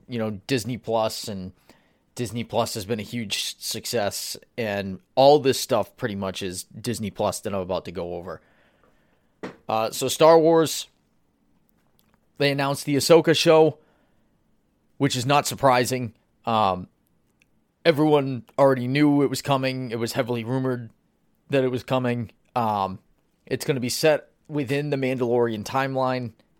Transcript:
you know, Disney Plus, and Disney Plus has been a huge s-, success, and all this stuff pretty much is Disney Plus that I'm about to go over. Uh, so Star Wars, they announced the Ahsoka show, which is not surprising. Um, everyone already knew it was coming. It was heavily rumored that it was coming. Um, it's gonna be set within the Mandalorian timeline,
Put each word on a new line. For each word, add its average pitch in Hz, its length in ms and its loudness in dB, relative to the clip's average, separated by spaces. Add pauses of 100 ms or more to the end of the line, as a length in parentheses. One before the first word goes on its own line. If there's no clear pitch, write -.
you 120 120 -10
know, 110 280 -6
Disney 120 300 -4
Plus, 110 500 -4
and 95 260 -12 (640)
Disney 117 300 -8
Plus 113 300 -2
has 104 100 -8
been 107 160 -4
a 98 40 -10
huge 113 320 -8
s-, - 220 -8
success, - 760 -6 (200)
and 101 440 -6 (140)
all 143 260 8
this 127 180 0
stuff - 380 -2
pretty 110 180 -6
much 98 280 -6
is 90 220 -8
Disney 110 460 -8
Plus 101 300 -4
that 101 140 -6
I'm 98 60 -2
about 90 260 -4
to 90 60 -14
go 87 220 -8
over. 85 260 -12 (1300)
Uh, 110 220 -2
so - 160 -6
Star 160 320 6
Wars, 160 480 2 (1500)
they 143 140 0
announced 139 320 -2
the 143 120 0
Ahsoka 156 380 6
show, 160 440 6 (1200)
which 139 180 0
is 120 100 -2
not 143 200 2
surprising. 123 640 0 (320)
Um, 98 440 0 (960)
everyone 143 600 2 (140)
already 135 280 4
knew 143 360 4
it 123 80 2
was 131 120 -6
coming. 131 480 -2
It 117 80 -4
was 117 140 -4
heavily 120 320 -2
rumored 123 460 -4 (580)
that 135 160 2
it 127 60 0
was 123 120 -4
coming. 120 480 -2 (240)
Um, 101 440 -2 (480)
it's - 180 -6
gonna 135 160 -4
be 120 80 -4
set 151 400 0 (200)
within 143 420 -4
the 143 60 0
Mandalorian 120 680 0
timeline, 131 680 -4 (280)